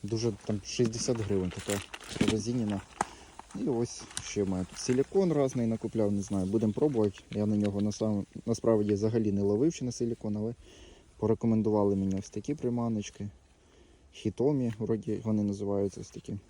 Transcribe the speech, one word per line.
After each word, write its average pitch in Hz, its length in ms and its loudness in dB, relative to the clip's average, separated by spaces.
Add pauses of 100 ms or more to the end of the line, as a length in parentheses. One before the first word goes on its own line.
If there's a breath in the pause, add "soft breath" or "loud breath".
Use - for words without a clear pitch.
Дуже 113 300 -2 (120)
там 107 200 -2
шістдесят 117 560 0
гривень 95 300 0
така 101 300 -4 (520)
розінена. 117 480 0 (800 loud breath)
І 254 80 -2
ось 120 340 -2 (220)
ще 104 200 -2
маю 92 260 -2
тут - 80 -16
силікон 160 540 2
разний 135 340 2
накупляв, 113 460 0
не 101 100 0
знаю, 95 240 0
будемо 107 260 2
пробувати. 113 460 2 (120)
Я 104 160 0
на 107 100 2
нього 101 240 2
насам-, 104 440 0 (220)
насправді 107 480 4
взагалі 110 380 2
не 101 100 0
ловив 107 320 2
ще - 100 -8
на 123 80 -4
силікон, 113 440 -4
але 110 180 -4 (640 loud breath)
порекомендували 107 800 4
мені 98 220 0
ось 98 120 -10
такі 123 240 -6
приманочки. 117 760 -4 (840 soft breath)
Хітомі, 123 680 0
вроді 110 460 -2
вони 107 180 2
називаються 101 580 -2
ось 110 100 -14
такі. - 260 -10 (140)